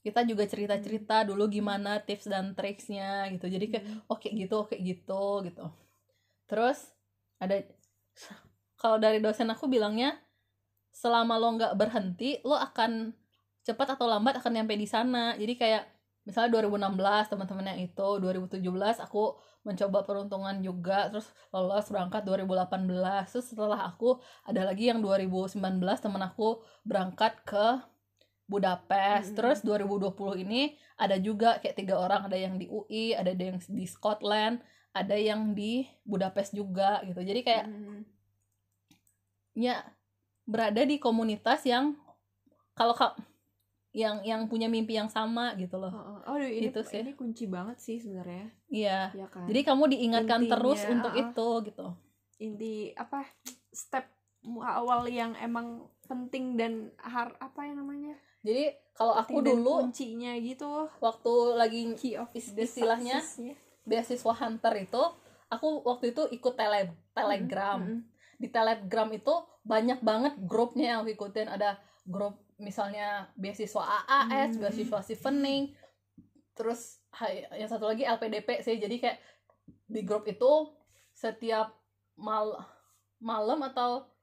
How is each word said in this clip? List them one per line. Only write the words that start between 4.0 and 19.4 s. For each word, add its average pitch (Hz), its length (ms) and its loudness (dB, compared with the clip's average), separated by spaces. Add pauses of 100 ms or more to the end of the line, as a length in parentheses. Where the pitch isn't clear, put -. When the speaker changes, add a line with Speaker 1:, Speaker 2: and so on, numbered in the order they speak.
Speaker 1:
"Oh, 220 80 -2
kayak 208 320 -6
gitu, 220 60 0 (100)
oh, - 20 -8
kayak - 160 -6 (140)
gitu," 190 280 -4 (200)
gitu. 175 200 -12 (840)
Terus 233 300 2 (580)
ada, 196 240 0 (1200)
kalau 220 160 4
dari 220 240 6
dosen 226 320 2
aku 269 160 -2
bilangnya, 240 480 2 (720)
selama 233 480 2
lo 226 240 4
nggak 226 160 2
berhenti, 220 720 0
lo 285 80 4
akan 226 560 -2 (480)
cepat 269 400 -2
atau 240 80 2
lambat 233 320 2
akan 233 160 0
nyampe 220 160 0
di 208 160 -2
sana. 233 480 0
Jadi 220 240 -2
kayak 220 240 4 (420)
misalnya 226 320 2
dua 214 80 4
ribu 208 80 2
enam 196 240 0
belas 208 320 4
teman-teman 190 400 -6
yang 180 160 -6
itu, 196 220 -2 (100)
dua 185 160 0
ribu 185 160 -4
tujuh 180 240 -2
belas 202 240 0
aku 208 400 0 (240)